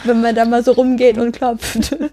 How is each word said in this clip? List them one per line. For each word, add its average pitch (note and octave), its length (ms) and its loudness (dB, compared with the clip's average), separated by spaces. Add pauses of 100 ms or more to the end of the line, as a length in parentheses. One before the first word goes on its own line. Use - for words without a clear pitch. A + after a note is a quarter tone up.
wenn A3+ 160 2
man A#3 120 0
da A3+ 120 2
mal A#3+ 180 0
so - 80 2
rumgeht B3 480 2
und A#3 160 -2
klopft. A#3 600 -4 (180)